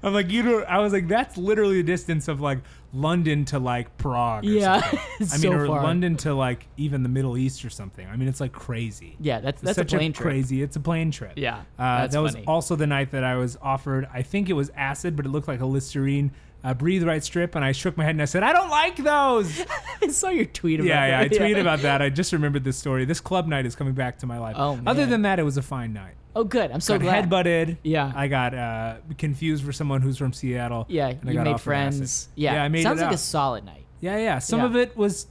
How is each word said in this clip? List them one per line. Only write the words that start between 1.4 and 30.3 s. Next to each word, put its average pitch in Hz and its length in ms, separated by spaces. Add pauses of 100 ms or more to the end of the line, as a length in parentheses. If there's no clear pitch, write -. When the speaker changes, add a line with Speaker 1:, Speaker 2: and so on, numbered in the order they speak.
Speaker 1:
the 175 100
distance 170 400
of, 147 140
like, 139 180 (340)
London 151 520
to, 143 140
like, 123 380
Prague 120 480
or - 20
Speaker 2:
Yeah, 202 340
<laughs> - 0
Speaker 1:
something." - 180 (200)
Speaker 2:
it's 175 140
Speaker 1:
I 143 40
mean, 156 140
Speaker 2:
so 143 60
Speaker 1:
or 147 100
Speaker 2:
far. 147 160
Speaker 1:
London 170 340
to, 151 180
like, 127 320 (100)
even 143 260
the 127 60
Middle 127 280
East 131 280
or 117 60
something. 95 360
I 101 100
mean, 127 100
it's, 135 120
like, 127 140
crazy. 113 640
Speaker 2:
Yeah, 135 200
that's, 131 240
Speaker 1:
It's - 20
Speaker 2:
that's 180 140
a - 20
Speaker 1:
such 165 120
a 190 40
Speaker 2:
plane 156 160
trip. - 140
Speaker 1:
crazy, 135 340
it's 143 140
a 156 40
plane 160 320
trip. 101 260
Speaker 2:
Yeah, 117 200
Speaker 1:
Uh, - 40 (400)
Speaker 2:
that's 131 120
Speaker 1:
that 147 80
was 151 120
Speaker 2:
funny. 110 140
Speaker 1:
also 160 280
the 151 120
night 139 240
that 135 120
I 127 140
was 123 240
offered, 135 520
I 123 80
think 190 280
it 190 40
was 143 240
acid, 143 380
but 143 100
it 135 40
looked 143 180
like 131 140
a 131 40
Listerine, 135 680 (300)
uh, 131 120
Breathe 170 320
Right 156 180
strip, 175 320
and 147 80
I 135 80
shook 151 240
my 160 80
head 151 120
and 151 60
I 147 40
said, 180 180
"I 254 80
don't 359 180
like 320 280
those." 269 680 (200)
Speaker 2:
<laughs> 906 200
I 381 60
saw 370 180
your 339 160
tweet 160 380
about 180 80
Speaker 1:
Yeah, 147 180
yeah, 131 160
Speaker 2:
that. 139 80
Speaker 1:
I 214 140
tweeted 208 60
Speaker 2:
<laughs> 208 40
Yeah. 196 60
Speaker 1:
about 160 220
that. 139 180
I 143 80
just 160 240
remembered 143 320
this 131 100
story. 131 300
This 165 160
club 185 260
night 139 180
is 117 120
coming 135 160
back 127 260
to - 60
my 120 140
life. 110 200
Speaker 2:
Oh, 139 260
Speaker 1:
Other 254 180
Speaker 2:
man. 254 60
Speaker 1:
than 233 120
that, 190 180
it 160 40
was 143 120
a 143 60
fine 120 320
night. 95 220 (200)
Speaker 2:
Oh, 226 80
good. 202 260
I'm 139 120
so 208 160
Speaker 1:
Got 180 60
Speaker 2:
glad. 180 260
Speaker 1:
headbutted. 170 540
Speaker 2:
Yeah. 151 300
Speaker 1:
I 139 140
got, 127 260
uh, 113 420 (220)
confused 151 460
for 139 80
someone 135 300
who's 131 160
from 131 160